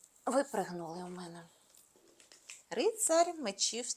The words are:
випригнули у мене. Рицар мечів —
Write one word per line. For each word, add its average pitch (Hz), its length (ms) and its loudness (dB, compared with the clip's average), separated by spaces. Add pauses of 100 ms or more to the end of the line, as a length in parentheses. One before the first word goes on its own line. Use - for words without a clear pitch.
(260)
випригнули 180 760 0
у 180 40 -10
мене. 170 400 -12 (1200)
Рицар 339 640 4
мечів — 233 640 -2